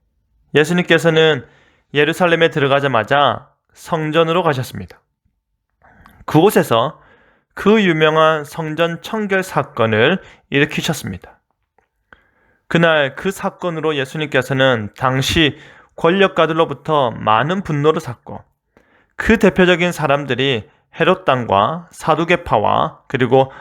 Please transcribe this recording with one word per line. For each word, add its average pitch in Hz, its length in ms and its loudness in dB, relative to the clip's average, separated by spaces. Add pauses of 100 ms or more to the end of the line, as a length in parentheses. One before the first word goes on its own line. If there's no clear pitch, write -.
(560)
예수님께서는 160 880 2 (480)
예루살렘에 165 540 2
들어가자마자 135 1000 0 (240)
성전으로 165 680 -2
가셨습니다. 127 580 -6 (1300)
그곳에서 156 720 2 (540)
그 214 300 2
유명한 156 600 2
성전 165 560 -6
청결 196 440 -4
사건을 127 760 0 (300)
일으키셨습니다. 143 880 -4 (1300)
그날 160 480 0
그 - 160 -6
사건으로 165 640 -6
예수님께서는 135 1040 -2
당시 135 580 0 (380)
권력가들로부터 160 1160 0
많은 120 500 0
분노를 156 380 0
샀고, - 420 -14 (720)
그 - 240 2
대표적인 180 540 2
사람들이 139 760 -2 (300)
헤롯 175 260 0
당과 123 680 0
사두개파와 147 1120 0
그리고 131 540 0